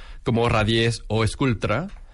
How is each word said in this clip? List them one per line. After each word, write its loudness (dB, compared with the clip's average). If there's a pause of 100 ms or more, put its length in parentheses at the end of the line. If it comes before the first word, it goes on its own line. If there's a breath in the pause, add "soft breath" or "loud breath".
(220 loud breath)
como 2
Radies 2
o 2
Sculptra, 0 (260 loud breath)